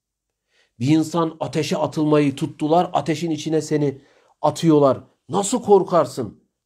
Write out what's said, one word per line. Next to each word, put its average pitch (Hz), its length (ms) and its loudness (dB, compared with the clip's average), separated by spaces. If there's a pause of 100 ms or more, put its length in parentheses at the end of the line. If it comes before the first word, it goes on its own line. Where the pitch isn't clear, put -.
(800)
Bir 123 100 -2
insan 160 520 0
ateşe 147 360 -4
atılmayı 151 600 0
tuttular, 160 560 -2
ateşin 160 380 -4
içine 156 320 -2
seni 147 380 -2 (420)
atıyorlar. 147 640 2 (240)
Nasıl 196 340 -2
korkarsın? 165 840 0 (220)